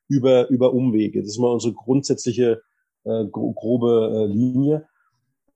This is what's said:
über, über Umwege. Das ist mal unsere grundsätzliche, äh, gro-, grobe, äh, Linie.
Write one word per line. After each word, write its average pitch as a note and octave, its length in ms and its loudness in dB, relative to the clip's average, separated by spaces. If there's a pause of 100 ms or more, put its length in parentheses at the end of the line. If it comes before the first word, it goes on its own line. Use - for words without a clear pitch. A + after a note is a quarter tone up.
über, B2+ 420 4
über B2+ 240 4
Umwege. G#2+ 480 0
Das G2 80 -10
ist G#2+ 100 -8
mal A#2+ 120 0
unsere A#2 220 -2
grundsätzliche, B2 880 -2 (440)
äh, A2+ 200 -4
gro-, A2 280 -6
grobe, A#2 600 0
äh, A2 120 -2
Linie. B2+ 600 0 (680)